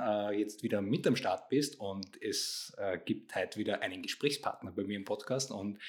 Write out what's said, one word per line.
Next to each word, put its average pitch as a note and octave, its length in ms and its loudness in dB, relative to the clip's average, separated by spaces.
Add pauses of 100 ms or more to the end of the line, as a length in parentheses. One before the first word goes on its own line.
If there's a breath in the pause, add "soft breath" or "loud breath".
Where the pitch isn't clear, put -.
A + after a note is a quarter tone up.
äh, G#2 320 2
jetzt G#2+ 240 -2
wieder A2 200 4
mit G#2+ 240 4
am B2+ 100 8
Start - 320 0
bist C#3+ 320 4
und G2 420 -6
es, - 540 -2
äh, F#2+ 260 0
gibt - 320 -2
heute F#2 240 -2
wieder G#2 220 0
einen F#2 220 -4
Gesprächspartner G#2 720 -2
bei G2+ 120 -2
mir G2+ 140 -2
im G2 80 -10
Podcast B2+ 440 -2
und G#2 280 -4 (100)